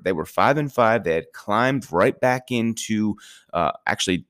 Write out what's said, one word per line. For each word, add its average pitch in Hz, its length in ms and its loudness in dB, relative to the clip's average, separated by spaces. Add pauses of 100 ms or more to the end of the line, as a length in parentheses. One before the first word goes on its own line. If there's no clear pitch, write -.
they 92 80 0
were 80 120 -2
five 113 320 2
and 147 160 -4
five. 113 320 2
They 85 80 0
had 80 220 -2
climbed 117 580 -2
right 95 260 2
back 127 320 -2
into, 110 640 -2 (360)
uh, 85 200 0 (140)
actually 92 440 -2